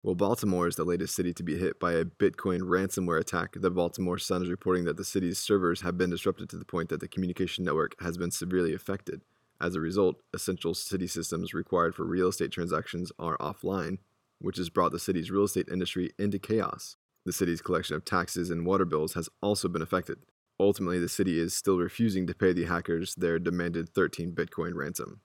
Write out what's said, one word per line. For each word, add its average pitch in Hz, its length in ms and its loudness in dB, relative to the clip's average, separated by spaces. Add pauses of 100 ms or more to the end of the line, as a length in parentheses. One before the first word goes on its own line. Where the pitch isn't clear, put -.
While 95 100 2
Baltimore 95 540 2
is 85 80 -2
the 80 100 0
latest 87 300 0
city 90 180 0
to - 80 -8
be 80 160 -2
hit 90 220 -2
by 85 140 2
a 82 120 2
Bitcoin 90 560 2
ransomware 90 580 2
attack, - 400 -4
the 95 120 4
Baltimore 90 480 0
Sun 90 240 0
is 87 80 -2
reporting 92 320 2
that 80 140 0
the - 60 -8
city's 92 360 0
servers 90 420 2
have 87 160 -2
been 90 140 2
disrupted - 400 -2
to 85 60 -10
the - 80 -10
point 82 240 -4
that 78 100 -2
the 92 80 -10
communication 90 580 -4
network 80 340 0
has 87 160 -4
been 87 140 -2
severely 87 420 0
affected. - 520 -6 (380)
As 87 120 -2
a 87 60 -2
result, 92 420 2 (120)
essential 85 400 -2
city 90 340 -4
systems 85 460 -4
required 85 420 2
for 90 80 -4
real 90 240 2
estate 87 240 0
transactions 85 680 -4
are 82 200 -2
offline, 95 600 -4 (400)
which - 180 -4
has 87 120 -2
brought 87 220 4
the 85 80 -4
city's 87 320 -2
real 98 140 4
estate 92 260 0
industry 90 480 -2
into 101 180 0
chaos. - 600 -2 (260)
The 90 80 -4
city's 85 300 0
collection 82 340 0
of - 80 -6
taxes 87 460 -2
and 85 160 -2
water 95 180 4
bills 78 300 0
has 82 160 -4 (120)
also 101 280 2
been 85 120 -2
affected. - 380 -2 (400)
Ultimately, 95 400 4
the 87 80 2
city 90 320 2
is 85 140 0
still 95 240 2
refusing 92 500 2
to 87 80 -4
pay 92 160 6
the 87 140 2
hackers 85 500 -2
their 85 240 2
demanded 85 480 -2
thirteen 85 480 0
Bitcoin 82 400 -4
ransom. 76 500 -8